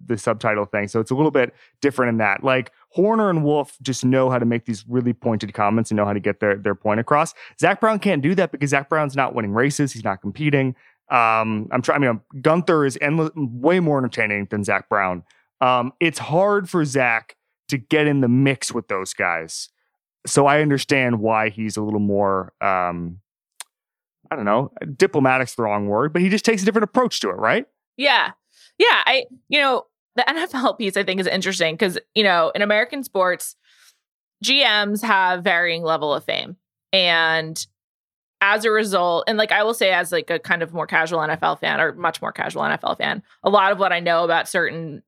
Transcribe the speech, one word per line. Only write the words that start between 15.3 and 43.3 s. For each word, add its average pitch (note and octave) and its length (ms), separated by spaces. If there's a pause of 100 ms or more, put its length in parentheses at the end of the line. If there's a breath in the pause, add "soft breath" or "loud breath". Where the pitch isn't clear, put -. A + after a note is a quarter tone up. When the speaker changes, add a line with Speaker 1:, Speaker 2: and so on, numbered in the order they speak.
Speaker 1:
Um, B2+ 400
it's E3 200
hard F#3 500
for E3 160
Zak B2 500 (320)
to C#3+ 100
get D3+ 300
in C#3 140
the A#2+ 80
mix C3+ 420
with A#2 160
those F#2+ 260
guys. E2+ 540 (580)
So C#3+ 200
I D3 160
understand C3+ 580
why A2 300
he's G#2+ 260
a G#2+ 60
little G#2+ 180
more, G2 640
um, F2 580 (1120)
I D#3 60
don't G#2+ 80
know, A2+ 260 (240)
diplomatic's C3 600
the A#2 80
wrong G#2 240
word, B2 260
but F3 80
he F#3 80
just G3+ 160
takes A3+ 160
a F#3+ 40
different G#3+ 200
approach - 340
to G#2 100
it, F2+ 60
right? A#2 300 (320)
Speaker 2:
Yeah. B3 340 (460 soft breath)
Yeah. F4 280
I, C4 200 (240)
you D4 100
know, C4+ 280 (280)
the B3 140
N D#4+ 80
F E4 180
L A#3+ 200
piece G3+ 200
I G3+ 80
think F#3+ 160
is F3+ 80
interesting F3+ 500
'cause, F3+ 200 (180)
you G#3+ 80
know, F3 320
in G3+ 60
American A3 420
sports, F#3 540 (840 soft breath)
G C4+ 220
Ms G#3 380
have F#3 420
varying E3+ 400
level D3+ 300
of C3+ 100
fame. - 320 (380)
And E3 720 (800)
as G#3 220
a A3+ 60
result, F#3+ 560
and, A3 100
like, G#3+ 140
I G#3 120
will A3+ 120
say F#3+ 180
as, F3 180
like, D#3+ 200
a D#3+ 80
kind E3+ 240
of E3 100
more D#3+ 140
casual D#3+ 340
N D3+ 80
F D#3+ 140
L D#3+ 120
fan D3 240
or D3+ 140
much E3 280
more - 100
casual - 320
N D3 80
F D#3+ 120
L - 120
fan, - 260 (220 soft breath)